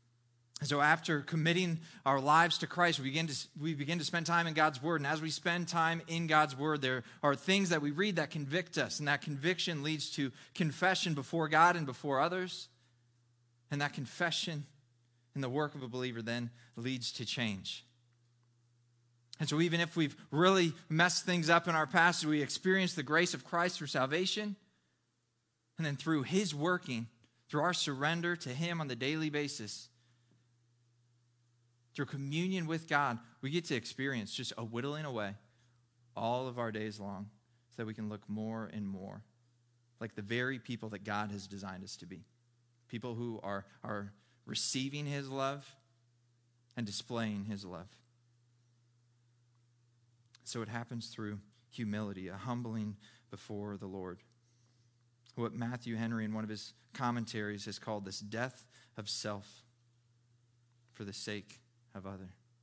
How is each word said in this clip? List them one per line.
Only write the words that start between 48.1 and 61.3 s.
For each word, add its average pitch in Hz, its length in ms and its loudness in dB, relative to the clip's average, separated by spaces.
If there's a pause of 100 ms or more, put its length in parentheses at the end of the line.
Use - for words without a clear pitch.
So 120 160 -6
it 104 80 -6
happens 117 380 -8
through 104 320 -8 (320)
humility, 101 580 -6
a 95 80 -10
humbling 113 580 -4 (340)
before 104 460 -10
the 98 120 -10
Lord. 92 320 -8 (1160)
What 117 180 -4
Matthew 120 440 -6
Henry 113 260 -2
in 107 100 -4
one 110 120 -4
of 104 40 -6
his 107 220 -10 (220)
commentaries 110 720 -4
has 104 140 -8
called 104 260 -6
this 92 160 -10
death 110 440 -6 (300)
of 104 140 -10
self - 560 -8 (1300)
for 110 100 -12
the 101 80 -8
sake 101 460 -8 (360)